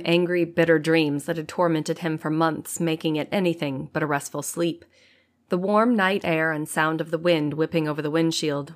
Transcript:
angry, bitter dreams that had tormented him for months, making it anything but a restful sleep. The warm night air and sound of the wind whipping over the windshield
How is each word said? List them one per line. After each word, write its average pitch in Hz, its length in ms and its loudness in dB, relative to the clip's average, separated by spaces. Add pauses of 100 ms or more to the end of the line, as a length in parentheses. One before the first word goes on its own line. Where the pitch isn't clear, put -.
angry, 175 400 2
bitter 165 320 4
dreams 151 460 2
that 165 120 -4
had 156 120 -8
tormented 165 500 0
him 160 180 -4
for 156 140 -6
months, 156 500 -2
making 160 360 -2
it 147 140 -4
anything 151 640 -2
but 151 100 -2
a 156 40 0
restful 147 340 -4
sleep. - 460 -4 (640)
The 185 80 0
warm 208 360 2
night 196 300 2
air 160 260 2
and 151 160 -2
sound 160 360 0
of 160 80 -6
the 165 80 -2
wind 160 360 2
whipping 156 320 0
over 151 140 -2
the 147 100 -2
windshield 156 640 0